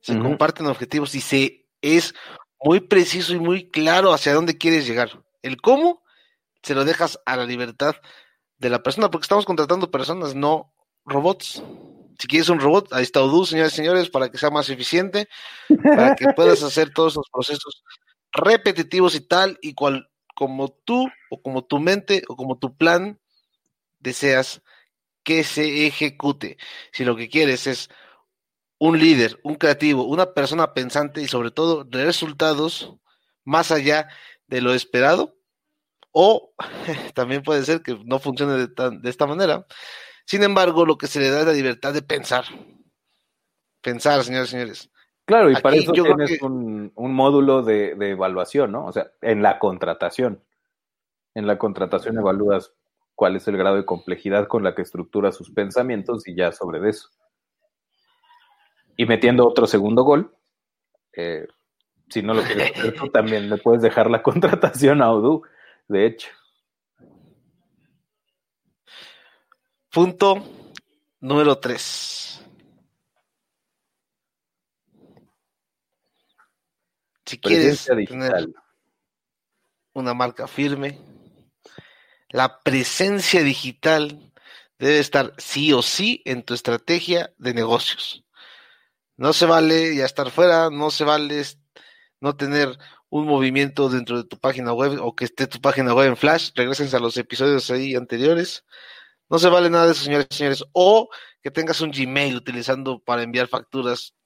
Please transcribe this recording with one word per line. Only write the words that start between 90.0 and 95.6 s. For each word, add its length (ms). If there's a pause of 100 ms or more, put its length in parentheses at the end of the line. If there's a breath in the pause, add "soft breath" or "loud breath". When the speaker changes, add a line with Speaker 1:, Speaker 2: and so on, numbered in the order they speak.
Speaker 1:
estar 240
fuera, 400
no 200
se 140
vale 360
est-, 200 (600 soft breath)
no 160
tener 420 (320 soft breath)
un 160
movimiento 600
dentro 280
de 120
tu 100
página 340
web 300
o 120
que 100
esté 220
tu 140